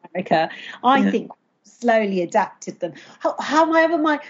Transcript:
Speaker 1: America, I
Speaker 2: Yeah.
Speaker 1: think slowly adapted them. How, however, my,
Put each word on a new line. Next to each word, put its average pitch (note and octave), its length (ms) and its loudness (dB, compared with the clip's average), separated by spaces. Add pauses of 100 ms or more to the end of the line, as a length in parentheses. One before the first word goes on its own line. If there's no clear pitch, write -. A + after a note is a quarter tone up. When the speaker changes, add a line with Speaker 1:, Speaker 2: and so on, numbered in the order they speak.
(120)
Speaker 1:
America, E3 380 -2 (320)
I C4 160 4
Speaker 2:
Yeah. G3 120 2
Speaker 1:
think - 200 -4 (340)
slowly A3 560 0
adapted F#3 600 -4
them. E3 120 -6 (280)
How, - 180 -2
however, D#4+ 580 2
my, D4+ 340 0